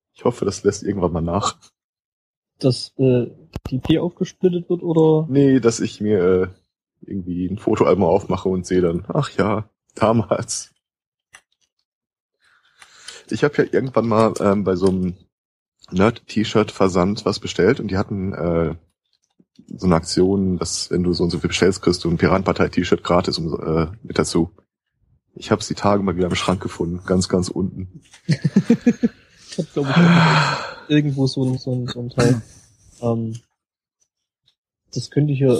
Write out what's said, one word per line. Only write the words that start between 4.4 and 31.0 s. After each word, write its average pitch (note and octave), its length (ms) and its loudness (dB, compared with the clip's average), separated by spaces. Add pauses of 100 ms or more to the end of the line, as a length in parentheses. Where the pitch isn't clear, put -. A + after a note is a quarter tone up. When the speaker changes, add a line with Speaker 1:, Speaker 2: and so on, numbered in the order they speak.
Speaker 2:
wird, F3 100 -2
oder? D#3+ 480 2
Speaker 1:
Nee, C3+ 300 4
dass A2+ 220 2
ich - 200 -6
mir, G#2+ 180 2
äh, F#2 280 2 (600)
irgendwie F2+ 380 -6
ein F#2+ 140 -6
Fotoalbum - 460 2
aufmache F#2 440 0
und F#2 160 -2
sehe F#2 160 2
dann, F2 260 -2
ach - 300 -2
ja, G#2 320 -2 (240)
damals. - 800 -2 (2500)
Ich A2+ 140 -2
hab - 120 0
ja - 160 2
irgendwann A#2 360 0
mal, A2 320 2
ähm, G2+ 240 2
bei F#2 120 0
so F2+ 120 0
einem F#2 260 0 (800)
Nerd-T-Shirt-Versand G2+ 1300 0
was G2 160 -2
bestellt F#2+ 400 2
und G#2 100 -6
die F#2+ 100 -2
hatten, G2 340 -4
äh, E2 420 -2 (920)
so - 180 -10
eine F2+ 100 4
Aktion, F#2 640 0
dass - 320 -8
wenn F2 140 -2
du F2 100 0
so E2 100 -2
und F2 60 0
so E2+ 80 -4
viel E2+ 120 -4
bestellst, - 340 2
kriegst - 200 0
du E2+ 60 -2
ein E2+ 80 0
Piratenpartei-T-Shirt F2+ 880 0
gratis F2 340 0
um, D#2+ 240 -4
äh, D#2+ 300 -2 (100)
mit - 160 -6
dazu. E2+ 320 0 (840)
Ich - 160 -18
hab's - 200 -2
die - 60 -4
Tage G2+ 280 0
mal F#2 140 -2
wieder F2+ 100 0
im F2 80 -2
Schrank F#2 260 -2
gefunden, F2 440 -8
ganz, F#2 240 0
ganz F2+ 180 0
unten. F#2+ 540 -6 (260)
Speaker 2:
<laughs> D#3+ 140 -2 (1120)
Ich - 40 -6
hab, E3 160 -8
glaub C#3+ 160 -2
ich, C3+ 60 0
auch D#3+ 960 2
irgendwo D3 380 2